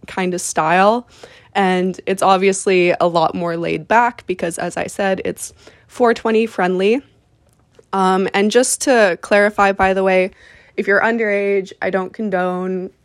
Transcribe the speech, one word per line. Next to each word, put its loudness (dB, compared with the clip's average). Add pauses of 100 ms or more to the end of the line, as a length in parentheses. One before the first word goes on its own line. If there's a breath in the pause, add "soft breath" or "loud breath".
kind -4
of -6
style. 2 (440 loud breath)
And 0
it's -2
obviously 2
a 0
lot 0
more -4
laid -6
back 0
because, -6
as -6
I -4
said, -2
it's -8 (360 loud breath)
four 2
twenty 0
friendly. 0 (920)
Um, 2
and 2
just 2
to 2
clarify, 2
by 0
the 0
way, 2 (460 loud breath)
if -4
you're 2
underage, -2 (100)
I -2
don't -4
condone -4 (140)